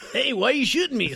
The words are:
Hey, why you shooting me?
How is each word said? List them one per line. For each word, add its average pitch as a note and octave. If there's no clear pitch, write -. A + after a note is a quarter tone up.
Hey, C4
why G3
you C#4+
shooting D#4
me? E3